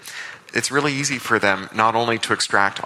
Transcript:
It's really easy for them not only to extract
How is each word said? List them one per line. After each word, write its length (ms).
It's 180
really 220
easy 260
for 200
them 360
not 200
only 240
to 140
extract 540